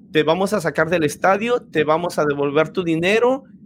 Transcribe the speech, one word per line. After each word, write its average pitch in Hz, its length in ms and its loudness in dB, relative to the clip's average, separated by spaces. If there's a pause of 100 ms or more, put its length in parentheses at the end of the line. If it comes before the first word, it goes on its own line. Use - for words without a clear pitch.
(120)
te 156 120 2
vamos 180 280 0
a 208 80 0
sacar 160 300 -2
del 170 140 0
estadio, 202 580 0
te 160 240 -2
vamos 165 340 0
a 151 60 0
devolver 143 440 0
tu 190 140 -4
dinero", 202 600 0 (220)